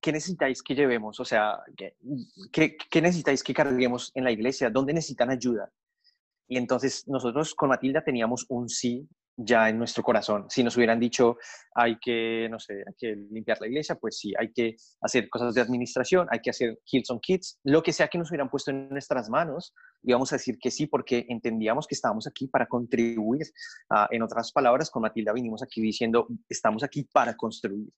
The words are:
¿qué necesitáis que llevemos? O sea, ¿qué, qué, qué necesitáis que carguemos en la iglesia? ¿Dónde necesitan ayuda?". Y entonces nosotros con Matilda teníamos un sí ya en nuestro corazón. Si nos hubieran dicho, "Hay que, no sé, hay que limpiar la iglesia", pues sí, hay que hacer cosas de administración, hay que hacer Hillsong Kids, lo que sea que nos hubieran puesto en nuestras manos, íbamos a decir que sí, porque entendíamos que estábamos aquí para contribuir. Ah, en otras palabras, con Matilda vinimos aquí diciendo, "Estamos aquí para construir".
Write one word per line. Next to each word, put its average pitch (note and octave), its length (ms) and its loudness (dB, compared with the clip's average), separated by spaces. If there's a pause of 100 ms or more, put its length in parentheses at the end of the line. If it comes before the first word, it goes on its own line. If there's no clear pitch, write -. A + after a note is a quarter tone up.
¿qué D#3 120 -2
necesitáis D3+ 500 -2
que C3+ 120 -4
llevemos? A#2+ 460 0
O B2+ 40 -4
sea, G#2+ 360 0 (160)
¿qué, F#2+ 200 -14 (560)
qué, D#3 240 2 (140)
qué D#3+ 120 4
necesitáis D#3+ 400 2
que C3 120 -4
carguemos B2+ 600 2
en C3 100 -2
la B2+ 80 4
iglesia? A#2+ 380 0
¿Dónde C3+ 240 2
necesitan B2+ 360 0
ayuda?". A#2+ 400 0 (800)
Y B2+ 80 -2
entonces B2 520 0
nosotros C3 460 -2
con C#3+ 140 2
Matilda C3+ 340 2
teníamos B2 460 -2
un A#2+ 200 -4
sí B2 400 -4 (340)
ya A2 280 6
en A2 80 0
nuestro A#2 240 -2
corazón. G#2+ 480 2
Si B2+ 120 2
nos A#2+ 140 2
hubieran A#2 240 4
dicho, A#2+ 380 4 (360)
"Hay A#2 240 4
que, A2+ 520 -2
no A2+ 80 -10
sé, G2 280 -12
hay G2 120 -18
que A2 180 -6 (140)
limpiar A2 300 -4
la A2 80 -6
iglesia", D3+ 260 -4
pues - 240 -6
sí, G2 200 -6
hay A2 140 -2
que A2+ 240 -2 (240)
hacer A2 300 0
cosas A#2+ 240 -2
de B2 80 4
administración, B2 680 0
hay A2+ 100 -2
que B2 100 -2
hacer A#2 340 -4
Hillsong B2 360 -2
Kids, - 440 -2
lo D3+ 180 6
que A3 100 2
sea D#3 160 2
que F3 100 -4
nos E3 120 -4
hubieran C#3+ 200 -4
puesto C#3 200 -4
en C3+ 200 -6
nuestras C#3 400 -4
manos, D#3+ 420 -2 (300)
íbamos B2+ 300 2
a C#3+ 40 0
decir B2 240 -4
que B2+ 100 -2
sí, - 180 -2
porque B2 400 0
entendíamos A2+ 580 -2
que - 80 -6
estábamos A2 320 -2
aquí - 220 -8
para B2 180 0
contribuir. A#2 800 0 (420)
Ah, G#2 220 4
en A#2 120 0
otras A2+ 300 -4
palabras, C3+ 380 4
con A#2 120 -4
Matilda G#2+ 300 -2
vinimos A#2 300 -4
aquí A#2+ 180 -8
diciendo, A2+ 460 2 (220)
"Estamos A2 340 0
aquí C#3+ 280 -4
para A#2 260 2
construir". G#2+ 600 -6